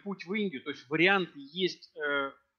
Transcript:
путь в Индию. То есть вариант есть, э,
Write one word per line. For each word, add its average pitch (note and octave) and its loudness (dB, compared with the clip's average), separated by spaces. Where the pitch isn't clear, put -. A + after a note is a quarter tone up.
путь F#3+ -8
в F#3 -4
Индию. F#3+ 0
То D3 -6
есть - -10
вариант F3 4
есть, E3 -4
э, C#3+ -2